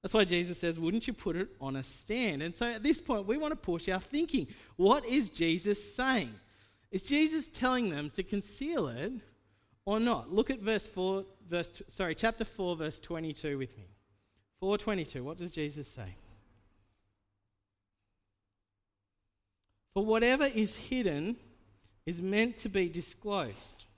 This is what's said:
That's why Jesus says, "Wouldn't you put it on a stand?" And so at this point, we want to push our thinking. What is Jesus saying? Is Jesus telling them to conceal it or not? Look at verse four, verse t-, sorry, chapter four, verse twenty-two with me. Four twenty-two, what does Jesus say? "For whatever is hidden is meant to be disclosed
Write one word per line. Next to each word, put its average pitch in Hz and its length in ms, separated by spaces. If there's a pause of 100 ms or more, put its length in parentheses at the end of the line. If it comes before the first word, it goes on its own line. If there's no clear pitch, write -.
That's 190 120
why 220 100
Jesus 175 360
says, 165 200
"Wouldn't 180 280
you 240 60
put 196 220
it 185 140 (100)
on 135 180
a 131 60
stand?" 202 600
And 170 120
so 240 120
at 220 160
this 294 180
point, 208 240
we 240 120
want 302 160
to - 20
push 170 340
our 185 100
thinking. 277 480 (280)
What 214 280
is 254 280
Jesus 175 640
saying? 247 340 (640)
Is 190 100
Jesus 302 480
telling 247 400
them 147 220
to 196 100
conceal 214 680
it 135 240 (720)
or 208 160
not? 226 320
Look 220 200
at 254 80
verse 214 280
four, 190 380 (240)
verse 170 200
t-, - 180
sorry, 175 260
chapter 226 320
four, 180 300
verse 156 240
twenty-two 160 580
with 131 220
me. 92 80 (720)
Four 196 180
twenty-two, 175 460
what 165 160
does 175 160
Jesus 147 320
say? 95 260 (3750)
"For 202 100
whatever 240 400
is 220 320
hidden 196 580 (680)
is 170 160
meant 214 360
to 220 120
be 185 200
disclosed 170 960 (120)